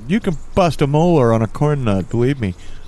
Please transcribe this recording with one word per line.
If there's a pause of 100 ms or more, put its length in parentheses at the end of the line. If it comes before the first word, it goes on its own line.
you
can (180)
bust
a
molar
on
a
corn
nut,
believe
me. (340)